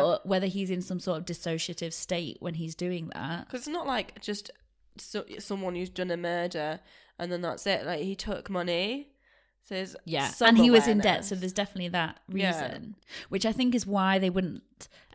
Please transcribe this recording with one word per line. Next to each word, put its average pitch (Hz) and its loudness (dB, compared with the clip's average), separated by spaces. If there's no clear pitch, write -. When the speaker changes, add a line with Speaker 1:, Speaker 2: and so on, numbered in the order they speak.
Speaker 1:
But 165 2
whether 185 2
he's 190 -4
in 180 -2
some 180 -6
sort 170 -2
of 175 -10
dissociative 165 -6
state 170 -6
when 170 -6
he's 160 -6
doing 175 -4
that. 165 -8
Speaker 2:
'Cause 247 -8
it's 294 -8
not 311 -6
like 233 -4
just - -8
so, - -8
someone 190 -6
who's 180 -6
done 185 -4
a 170 -2
murder 175 -4
and 175 -6
then 175 -4
that's 165 -6
it. 165 0
Like, 160 -4
he 190 -4
took - -8
money. 185 -2
So 196 -12
there's 185 -6
Speaker 1:
Yeah, 143 -2
Speaker 2:
some 226 8
Speaker 1:
and 233 12
he 240 10
was 226 10
in 214 6
debt, 202 2
Speaker 2:
awareness. 180 2
Speaker 1:
so 196 -2
there's 185 -4
definitely 180 -4
that 170 -2
Speaker 2:
Yeah. 190 0
Speaker 1:
reason. 160 -4
Which 196 -2
I 220 4
think 247 2
is 190 0
why 196 2
they 190 2
wouldn't - -4